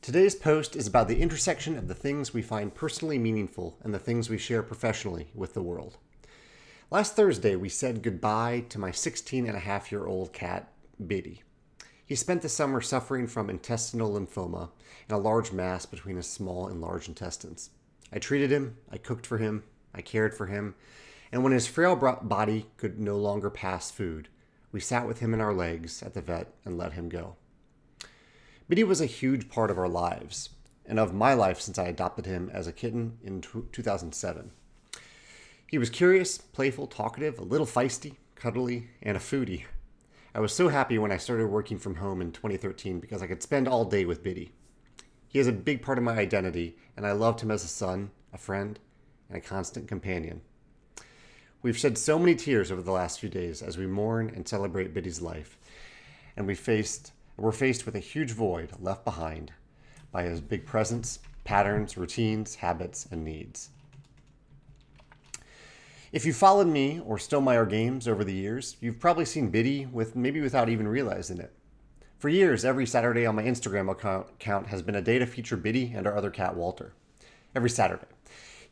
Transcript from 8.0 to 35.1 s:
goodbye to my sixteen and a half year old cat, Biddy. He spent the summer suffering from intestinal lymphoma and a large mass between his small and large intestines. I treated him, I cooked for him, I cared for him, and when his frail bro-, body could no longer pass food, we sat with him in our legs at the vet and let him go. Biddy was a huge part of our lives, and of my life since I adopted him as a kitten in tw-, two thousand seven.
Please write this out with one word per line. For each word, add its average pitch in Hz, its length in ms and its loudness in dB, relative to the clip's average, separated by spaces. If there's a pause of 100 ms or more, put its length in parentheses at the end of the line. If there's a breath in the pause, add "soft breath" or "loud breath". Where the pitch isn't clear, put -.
goodbye 113 680 0
to 107 100 -8
my 95 100 -2
sixteen - 560 -2
and 110 100 -4
a 95 40 -4
half 101 320 -4
year 104 160 -4
old 92 260 -4
cat, - 400 -6 (320)
Biddy. 90 380 -6 (600 loud breath)
He 143 120 -6
spent 175 260 0
the 156 80 -4
summer 135 320 0
suffering 131 460 -2
from 107 200 -2
intestinal 107 720 -2
lymphoma 87 520 -6 (360 loud breath)
and 107 80 -2
a 101 60 2
large 110 300 2
mass 92 340 -2
between 92 300 -10
his 90 100 -6
small 92 420 -6
and 90 140 -6
large 85 260 -6
intestines. - 640 -12 (420)
I 104 60 -6
treated 139 320 2
him, 135 280 0 (140)
I 98 60 -10
cooked 117 300 -8
for 117 100 -2
him, 107 260 -2 (300)
I 92 80 -12
cared 107 320 2
for 101 140 -6
him, 101 260 -4 (580 loud breath)
and 123 120 2
when 135 100 6
his 120 140 4
frail 175 280 4
bro-, 127 240 4
body 107 460 0 (120)
could 107 220 -6
no 101 180 0
longer 101 340 0
pass 92 400 -6
food, 80 360 -6 (460 soft breath)
we 104 60 -4
sat 120 260 0
with 113 140 -4
him 113 140 0
in 110 80 2
our 107 120 2
legs 85 480 -4
at - 120 -12
the 95 80 -6
vet 85 260 -4 (160)
and 90 140 -6
let 85 160 -6
him 85 160 -6
go. 85 260 -8 (1300 loud breath)
Biddy 196 160 6
was 185 160 4
a 156 40 2
huge 131 440 0
part 110 200 2
of 95 80 0
our 90 120 2
lives, - 600 -4 (340)
and 110 120 -2
of 104 160 2
my 113 200 4
life 95 260 4
since - 180 -8
I 90 100 -2
adopted 90 380 -4
him 90 280 -4
as 90 140 -6
a 87 40 -8
kitten 117 500 -6
in 95 200 -8
tw-, - 320 -10
two - 80 -10
thousand 90 340 -4
seven. 87 360 -8 (1160 loud breath)